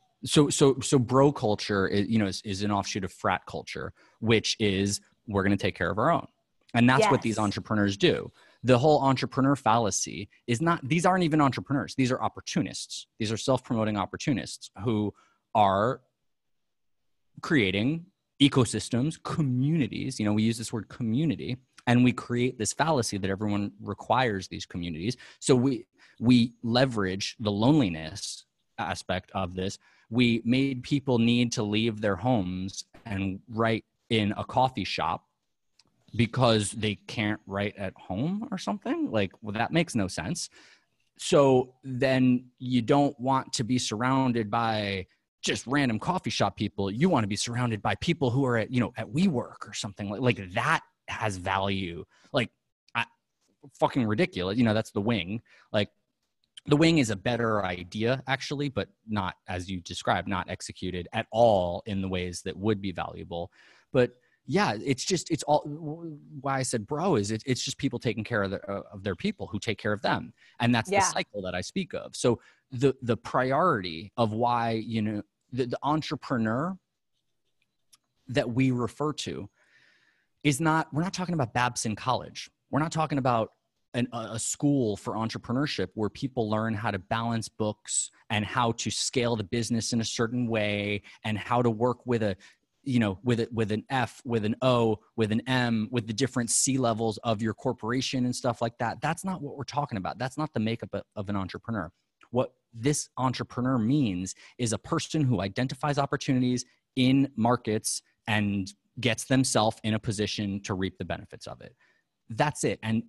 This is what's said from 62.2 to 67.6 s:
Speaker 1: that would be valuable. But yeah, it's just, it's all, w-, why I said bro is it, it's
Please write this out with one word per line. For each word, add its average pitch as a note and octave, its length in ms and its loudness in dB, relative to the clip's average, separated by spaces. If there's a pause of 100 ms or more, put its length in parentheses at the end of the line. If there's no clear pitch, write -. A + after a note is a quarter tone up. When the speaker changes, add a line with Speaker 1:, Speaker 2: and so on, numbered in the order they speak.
Speaker 1:
that F#2+ 160 -8
would G2+ 240 0
be F#2+ 100 -4
valuable. E2+ 600 -8 (420)
But B2 220 4 (300)
yeah, C#3+ 360 0
it's C3+ 220 -2
just, - 280 -2
it's D3+ 120 -2
all, D3 200 2
w-, D#3 540 -10 (240)
why C3+ 160 0
I C3+ 60 0
said A#2 240 -2
bro D#3 280 0
is G#2 160 0
it, A2 140 -4
it's B2+ 180 -2